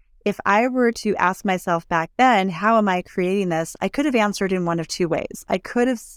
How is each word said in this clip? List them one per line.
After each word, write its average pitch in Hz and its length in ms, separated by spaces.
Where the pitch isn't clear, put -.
If 202 220
I 214 220
were 247 240
to 214 240
ask 180 280
myself 180 440
back 165 280
then, 226 320
"How 202 300
am 208 100
I 180 140
creating 185 460
this?" 160 320
I 196 80
could 285 160
have 277 100
answered 202 380
in 185 120
one 170 140
of 160 80
two 175 220
ways. - 400
I 196 100
could 240 300
have 254 80
s-, - 200